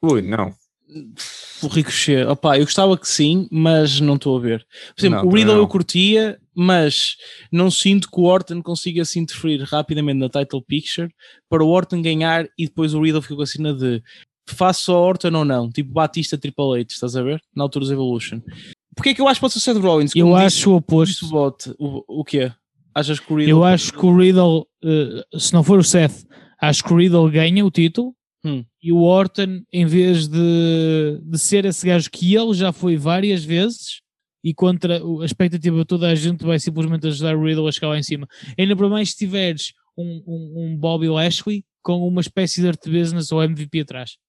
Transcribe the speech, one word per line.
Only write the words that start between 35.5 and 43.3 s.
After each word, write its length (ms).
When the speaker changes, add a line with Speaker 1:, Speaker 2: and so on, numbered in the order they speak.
Speaker 3:
de 80
toda 240
a 40
gente 300
vai 160
simplesmente 480
ajudar 300
o 80
Riddle 240
a 20
chegar 160
lá 100
em 60
cima. 240
Ainda 160
para 140
mais 220
se 40
tiveres 560
um, 300
um, 260
um 40
Bobby 300
Lashley 560
com 240
uma 140
espécie 400
de 80
art 180
business 460